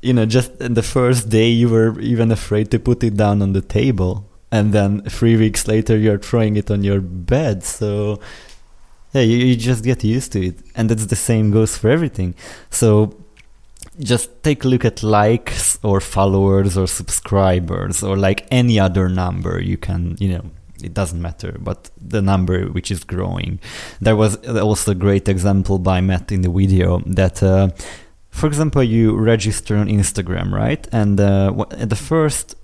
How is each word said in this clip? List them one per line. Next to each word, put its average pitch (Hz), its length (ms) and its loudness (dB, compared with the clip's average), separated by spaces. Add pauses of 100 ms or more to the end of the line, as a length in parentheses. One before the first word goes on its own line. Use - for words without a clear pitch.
you 127 60 2
know, 117 120 4
just 120 260 0 (100)
in 120 140 -4
the 113 80 2
first 123 460 0
day 113 200 4 (120)
you 120 80 4
were 113 300 2
even 113 320 0
afraid 107 400 -2
to 117 80 2
put 123 240 0
it 110 140 0
down 101 240 2
on 98 120 0
the 95 80 0
table. 101 520 0 (380)
And 107 200 2
then 101 380 2
three 117 260 2
weeks 110 320 0
later, 110 300 2
you're 107 220 2 (100)
throwing 110 260 0
it 104 160 -4
on 101 120 0
your 98 180 0
bed. 92 640 -2
So, 104 560 -6 (920)
yeah, 135 80 2 (100)
you, 120 60 2
you 123 180 4
just 113 280 -2
get 123 200 -2
used 117 300 0
to 104 140 -2
it. 87 80 -6 (200)
And 113 140 0
that's 107 180 0
the 110 80 -2 (140)
same 110 220 2
goes 110 260 2
for 110 120 2
everything. 123 460 0 (340)
So 113 200 2 (1080)
just 123 300 -2 (140)
take 147 220 -2
a - 20 2
look 127 180 0
at - 180 -2
likes 107 800 0
or 98 180 2
followers 98 760 2
or 92 100 0
subscribers 90 1160 -2
or, 98 140 -2
like, 98 340 0
any 120 280 2
other 92 300 2
number 90 520 -4
you 92 160 -4
can, 87 420 -4
you 98 140 0
know, 85 120 -8 (380)
it 87 100 -12
doesn't 87 280 -4
matter, 85 380 -10
but - 300 -10 (100)
the 98 220 -4
number 92 460 0
which - 240 -6
is 90 120 -6
growing. 90 560 -6 (420)
There 110 140 4
was 107 200 2 (120)
also 107 440 0
a 95 40 0
great 98 340 0
example 98 500 0
by 90 220 0
Matt 92 300 -2
in 95 100 -2
the 92 100 0
video 92 540 2
that, 92 360 0
uh, 95 280 4 (600)
for - 180 -2
example, 147 360 0
you 110 320 2
register 107 640 0
on 104 100 0
Instagram, 92 640 -2
right? 104 400 -2
And, 101 280 2
uh, 98 340 4
wh-, - 180 -4 (100)
at 113 80 -4
the 107 60 0
first 156 680 -2